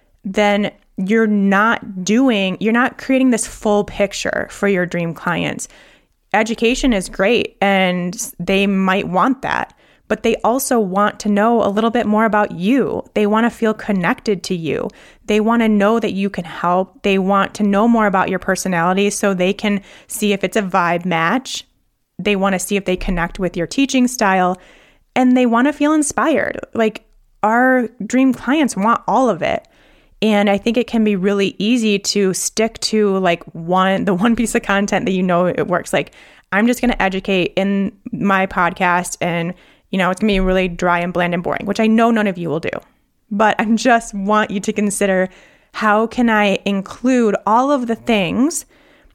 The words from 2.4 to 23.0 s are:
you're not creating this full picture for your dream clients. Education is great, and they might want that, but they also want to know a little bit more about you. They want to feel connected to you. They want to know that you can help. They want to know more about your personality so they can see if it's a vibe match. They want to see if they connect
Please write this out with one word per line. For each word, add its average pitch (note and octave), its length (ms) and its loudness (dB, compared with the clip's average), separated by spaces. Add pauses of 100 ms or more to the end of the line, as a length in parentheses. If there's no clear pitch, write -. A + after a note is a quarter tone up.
you're G#3+ 140 -2
not B3 260 0
creating C4 320 2
this A3+ 160 0
full G#3 380 0
picture - 680 -4
for - 160 -4
your F#3 180 2
dream E3+ 300 -4
clients. E3 540 -4 (680)
Education A3+ 580 0
is F#3+ 160 -2
great, - 520 0
and F#3 800 0
they G3 260 0
might F#3+ 400 0
want F#3 360 0
that, - 360 -4 (300)
but G#3+ 160 -4
they A3+ 180 2
also B3 380 0
want G3 400 -2
to - 80 -4
know G#3 340 2
a G3+ 80 2
little A3 200 0
bit A3+ 140 0
more G#3+ 200 2
about G#3 260 0
you. F3+ 540 0 (100)
They G#3 140 2
want A3 160 2
to A#3 120 -2
feel A3 160 0
connected G3 680 -2
to F#3 140 -4
you. D#3 320 -4 (380)
They G#3 120 2
want A3+ 240 2
to A3 60 2
know G#3+ 320 2
that A3 120 -4
you G3 160 -2
can G3 160 -6
help. F3+ 600 -4
They G3 140 2
want G3 360 0
to - 80 -4
know G3+ 240 2
more A#3 200 4
about F#3+ 220 0
your F#3 120 -4
personality F#3 720 0
so G3+ 220 -2
they F#3 200 0
can G3+ 300 -2 (260)
see G#3 240 -2
if G3 100 -2
it's F#3 140 -2
a A3 60 0
vibe F3 420 0
match. F3+ 600 -2 (540)
They G3+ 180 -2
want F#3+ 180 0
to F3+ 40 -2
see - 180 -4
if F#3+ 100 -4
they F#3 100 0
connect F3+ 420 -4